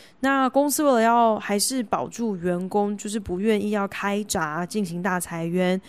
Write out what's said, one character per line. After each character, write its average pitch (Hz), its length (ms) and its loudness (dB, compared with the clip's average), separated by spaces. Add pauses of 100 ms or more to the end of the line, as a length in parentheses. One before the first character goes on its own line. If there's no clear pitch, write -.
(220)
那 269 280 2
公 285 200 2
司 311 120 0
为 285 100 6
了 233 80 6
要 226 380 4
还 202 200 -2
是 247 240 -2
保 185 240 -2
住 214 300 -4
员 175 320 -2
工， 202 260 0
就 208 140 -10
是 214 100 -4
不 180 220 -4
愿 214 180 2
意 208 120 -2
要 202 180 -2
开 202 360 -4
闸 170 420 -4
进 208 180 -2
行 175 180 -6
大 185 160 0
裁 170 280 -6
员， 180 420 0